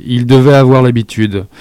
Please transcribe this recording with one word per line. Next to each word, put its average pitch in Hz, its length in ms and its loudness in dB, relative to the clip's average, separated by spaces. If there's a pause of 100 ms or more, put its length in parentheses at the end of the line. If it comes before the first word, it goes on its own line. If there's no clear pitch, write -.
Il 123 220 -4
devait 131 280 2
avoir 131 280 2
l'habitude. 110 640 -4 (140)